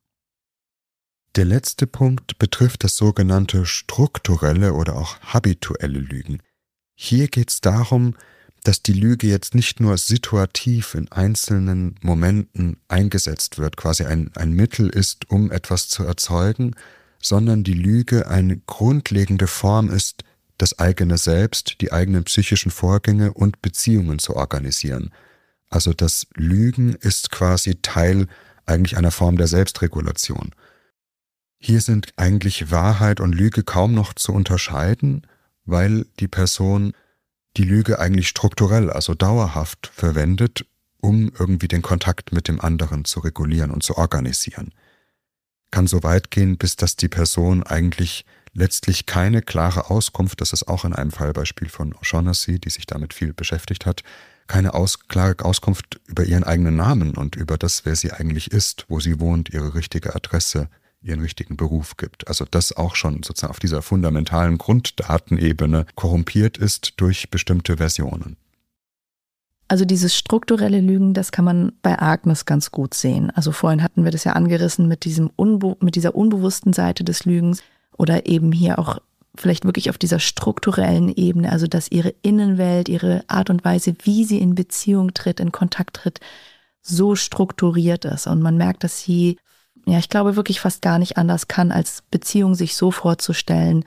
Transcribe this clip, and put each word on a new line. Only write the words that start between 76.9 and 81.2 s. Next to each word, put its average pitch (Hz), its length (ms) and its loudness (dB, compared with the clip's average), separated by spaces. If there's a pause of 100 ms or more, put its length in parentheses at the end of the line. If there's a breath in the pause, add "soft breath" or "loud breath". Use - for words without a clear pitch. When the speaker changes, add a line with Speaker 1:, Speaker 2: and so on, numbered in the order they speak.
Speaker 2:
des 170 200 -4
Lügens 175 380 2 (340 soft breath)
oder 165 300 2
eben 165 240 4
hier 175 300 2
auch - 180 -2 (380)
vielleicht - 280 0
wirklich - 260 0
auf - 80 -8
dieser 170 200 0
strukturellen 180 960 0
Ebene, 175 380 2